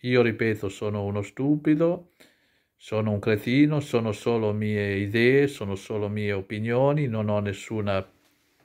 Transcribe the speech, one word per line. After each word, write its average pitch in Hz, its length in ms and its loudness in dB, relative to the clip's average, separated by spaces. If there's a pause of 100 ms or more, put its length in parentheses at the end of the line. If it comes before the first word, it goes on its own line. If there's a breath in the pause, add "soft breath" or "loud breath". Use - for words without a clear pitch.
io 123 200 4
ripeto, 113 480 0
sono 104 340 -4
uno 101 200 -4
stupido, 151 880 0 (640 soft breath)
sono 110 340 -2
un 104 80 0
cretino, 127 640 2
sono 117 320 0
solo 110 420 0
mie 104 440 -2
idee, 117 500 4
sono 101 260 -8
solo 104 360 -4
mie 104 220 -2
opinioni, 120 760 0
non 110 200 -2
ho 104 120 0
nessuna 101 680 -2 (580)